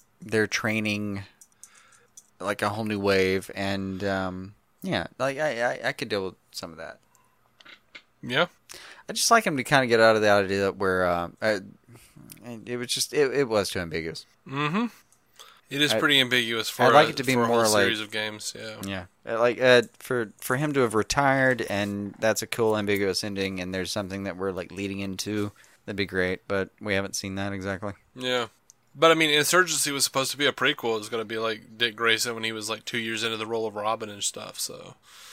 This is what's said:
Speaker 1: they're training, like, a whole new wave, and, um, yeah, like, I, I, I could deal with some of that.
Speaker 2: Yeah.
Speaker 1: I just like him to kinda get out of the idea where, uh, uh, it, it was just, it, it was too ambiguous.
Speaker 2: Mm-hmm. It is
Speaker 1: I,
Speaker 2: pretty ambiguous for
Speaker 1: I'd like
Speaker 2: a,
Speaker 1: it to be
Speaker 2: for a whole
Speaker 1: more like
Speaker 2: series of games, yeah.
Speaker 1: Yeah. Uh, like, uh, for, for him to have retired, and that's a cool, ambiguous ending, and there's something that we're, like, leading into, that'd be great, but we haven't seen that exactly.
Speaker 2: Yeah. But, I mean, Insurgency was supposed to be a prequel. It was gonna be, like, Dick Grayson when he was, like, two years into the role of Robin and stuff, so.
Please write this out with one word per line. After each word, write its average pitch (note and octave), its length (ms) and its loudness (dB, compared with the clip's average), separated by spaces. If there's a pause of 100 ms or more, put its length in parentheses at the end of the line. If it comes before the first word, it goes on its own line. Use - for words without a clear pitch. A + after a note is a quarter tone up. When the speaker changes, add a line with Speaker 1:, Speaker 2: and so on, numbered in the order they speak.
(200)
Speaker 1:
they're G#2+ 260 0
training, G#2 760 -4 (1160)
like, G2+ 240 -4
a G#2 60 2
whole G#2+ 160 -2
new G#2+ 160 -2
wave, F#2+ 540 2
and, G2 500 -4
um, F#2+ 500 -4 (280)
yeah, G2 240 -4 (120)
like, C3+ 200 -2
I, C#3 240 -2
I, B2+ 260 -2
I C#3 40 -2
could C3 180 -8
deal G2 160 -2
with F2+ 80 -10 (180)
some F2+ 200 -12
of D#2 40 -20
that. D#2+ 220 -14 (1200)
Speaker 2:
Yeah. C3+ 240 0 (640)
Speaker 1:
I - 40 -10
just - 180 0
like A#3 140 4
him E3 120 -2
to B2 80 -2
kinda C3+ 240 4
get A2+ 100 6
out A2+ 160 8
of G#2+ 80 2
the G#2 80 6
idea G2 400 4
where, F#2 340 2
uh, F2 240 0 (140)
uh, G#2+ 160 2 (840)
it, A2+ 240 -14
it B2 80 -6
was A#2+ 120 -6
just, - 240 -2
it, C3+ 220 2
it C#3 140 2
was G#2+ 220 2
too G2 100 -4
ambiguous. D#2+ 440 -6 (220)
Speaker 2:
Mm-hmm. D3+ 400 -2 (840)
It C#3 140 -4
is C#3+ 100 4
Speaker 1:
I, A2 80 2
Speaker 2:
pretty C#3+ 200 6
ambiguous A#2 480 0
for - 160 0
Speaker 1:
I'd B2 80 8
like D3+ 160 10
Speaker 2:
a, - 20 -4
Speaker 1:
it - 80 -6
to C3+ 60 -2
be B2+ 100 2
Speaker 2:
for A#2+ 80 2
a A#2 40 2
whole A#2 100 2
Speaker 1:
more A2+ 120 4
like G#2+ 160 6
Speaker 2:
series A2 160 0
of G#2 100 -10
games, G#2+ 460 -6
yeah. A2 280 -12
Speaker 1:
Yeah. F#2+ 200 -6 (220)
Uh, A2+ 120 -4
like, A#2 220 2
uh, B2 220 8 (160)
for, A#2 420 -4
for - 160 -2
him D3+ 180 -2
to C#3 60 2
have A2+ 140 2
retired, C3 680 2
and G2+ 560 -4
that's A2 240 2
a G#2+ 40 -8
cool, A2 300 2
ambiguous G2+ 480 0
ending, G2 360 -4
and F#2 140 -8
there's F#2 180 -4
something G2 320 -6
that F#2 120 -8
we're, F#2+ 160 -4
like, F2 200 -8
leading G2 280 -6
into, G2+ 520 -6 (320)
that'd G#2 120 -10
be G2 100 -2
great, F#2 420 -2
but G2 220 -2 (100)
we G#2 140 -4
haven't G2 220 -4
seen F#2+ 200 -6
that G2 160 -6
exactly. G2 400 -6 (220)
Speaker 2:
Yeah. B2+ 320 -2 (500)
But, D#3+ 160 8
I - 20 4
mean, D#3+ 160 2
Insurgency D3+ 600 2
was C#3 120 -4
supposed C3+ 280 0
to - 40 -12
be C#3+ 100 2
a B2+ 60 2
prequel. B2 440 0
It - 20 -2
was G#2+ 100 -10
gonna A2+ 160 -4
be, A2 140 -6
like, A2 400 -6
Dick A2+ 180 0
Grayson A2+ 380 2
when A2 100 -10
he A2 80 -4
was, G#2+ 160 -8
like, G#2+ 160 -6
two - 140 -6
years A2+ 240 -4
into A2+ 140 -2
the G#2+ 100 -6
role A2 200 -2
of G#2 100 -8
Robin A2 340 -4
and G2+ 120 -14
stuff, G2+ 360 -8
so. - 360 -10 (380)